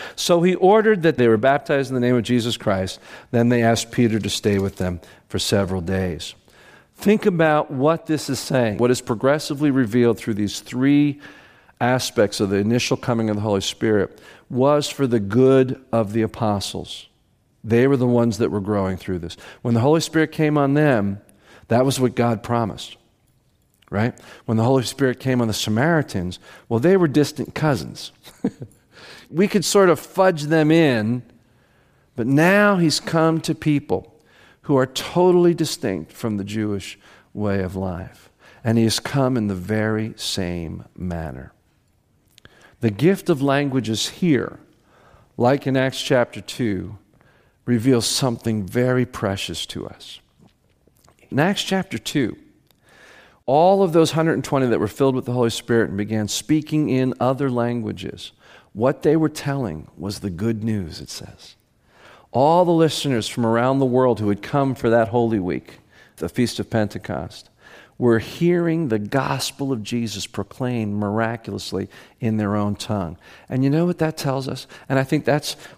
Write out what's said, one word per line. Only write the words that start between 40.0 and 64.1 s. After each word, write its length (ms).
same 680
manner. 560
The 100
gift 400
of 120
languages 640
here, 500
like 300
in 100
Acts 260
chapter 380
two, 580
reveals 420
something 600
very 400
precious 600
to 200
us. 340
In 80
Acts 240
chapter 360
two, 380
all 320
of 100
those 200
hundred 220
and 100
twenty 240
that 100
were 80
filled 300
with 80
the 80
Holy 180
Spirit 380
and 100
began 300
speaking 600
in 300
other 320
languages, 800
what 280
they 140
were 120
telling 680
was 240
the 100
good 320
news, 380
it 100
says. 460
All 340
the 60
listeners 560
from 180
around 360
the 60
world 340